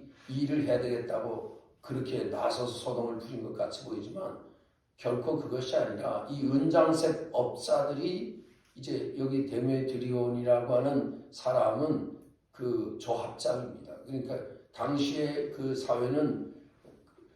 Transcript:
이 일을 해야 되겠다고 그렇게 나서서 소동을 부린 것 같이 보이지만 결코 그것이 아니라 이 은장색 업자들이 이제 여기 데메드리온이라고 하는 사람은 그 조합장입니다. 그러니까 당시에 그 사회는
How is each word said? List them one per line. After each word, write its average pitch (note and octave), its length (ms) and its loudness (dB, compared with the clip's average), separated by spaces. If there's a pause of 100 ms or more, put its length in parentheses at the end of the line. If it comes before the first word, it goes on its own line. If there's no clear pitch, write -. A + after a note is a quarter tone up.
(280)
이 C3 140 -2
일을 C#3+ 220 2
해야 B2 160 2
되겠다고 A#2 800 -4 (220)
그렇게 B2+ 420 -2
나서서 - 420 0
소동을 A#2 520 -4
부린 A#2+ 240 -8
것 - 140 -8
같이 - 280 -4
보이지만 - 640 -8 (500)
결코 B2 400 0
그것이 - 380 -2
아니라 - 520 0
이 C#3 140 -4
은장색 D#3+ 880 6
업자들이 C#3+ 1120 0 (300)
이제 - 420 -6
여기 C3+ 300 0
데메드리온이라고 B2 1300 2
하는 C#3 560 2
사람은 - 880 2 (320)
그 A2+ 500 -2
조합장입니다. - 960 -4 (100)
그러니까 C3+ 320 -4 (360)
당시에 C#3+ 760 0
그 C3+ 240 -4
사회는 B2+ 760 0 (840)